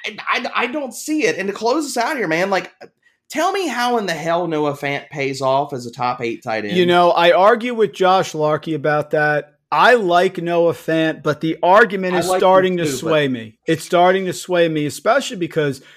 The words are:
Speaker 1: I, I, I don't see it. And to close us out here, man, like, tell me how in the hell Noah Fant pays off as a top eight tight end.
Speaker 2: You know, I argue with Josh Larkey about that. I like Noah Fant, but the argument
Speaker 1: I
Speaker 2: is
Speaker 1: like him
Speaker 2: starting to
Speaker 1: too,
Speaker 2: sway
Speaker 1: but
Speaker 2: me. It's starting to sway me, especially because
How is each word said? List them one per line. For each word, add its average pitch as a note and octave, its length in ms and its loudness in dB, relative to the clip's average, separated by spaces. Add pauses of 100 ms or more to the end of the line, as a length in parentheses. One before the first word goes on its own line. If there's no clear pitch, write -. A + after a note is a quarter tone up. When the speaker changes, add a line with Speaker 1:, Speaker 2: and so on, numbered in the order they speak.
Speaker 1:
I, G#3+ 120 -10 (100)
I, A#3+ 280 -4
I A3 140 -2
don't C4+ 260 -8
see D4+ 320 -2
it. D#3+ 120 0
And F#3+ 100 -4
to F#3+ 60 -6
close B3+ 300 -2
us C4 120 -8
out C4 200 -2
here, G#3 120 -4
man, F3 220 0
like, F3+ 220 -4 (560)
tell E4+ 240 -2
me F#4+ 160 -2
how A#3+ 300 -2
in G3+ 80 -4
the E3+ 80 -2
hell E3+ 340 -2
Noah D3+ 240 -2
Fant C#3 380 -8
pays C#3 300 -6
off C#3 320 0
as B2 140 -10
a A#2+ 60 -12
top B2 280 -4
eight A#2 220 -6
tight A2 220 -4
end. C3+ 120 -2
Speaker 2:
You F3+ 100 4
know, F3 260 4
I E3+ 200 4
argue A3 420 4
with A3 180 0
Josh F#3 420 2
Larkey D3+ 400 -2
about D3 360 -2
that. D3+ 440 -2 (160)
I F3+ 240 6
like F#3 440 2
Noah E3+ 340 0
Fant, D#3+ 500 -2
but D3+ 200 -2
the D#3+ 200 -4
argument F#3 520 4
Speaker 1:
I F3+ 60 0
Speaker 2:
is F3 80 -4
Speaker 1:
like F#3 80 2
him F#3+ 40 0
Speaker 2:
starting F#3 380 4
to E3+ 80 -2
Speaker 1:
too, D3 40 0
Speaker 2:
sway D3+ 360 0
Speaker 1:
but C3 60 -2
Speaker 2:
me. A2 340 -10
It's D#3+ 180 -2
starting F3+ 400 4
to F3 80 -6
sway E3+ 340 0
me, D#3 200 -2
especially A#3+ 500 -2
because D3+ 460 -4 (140)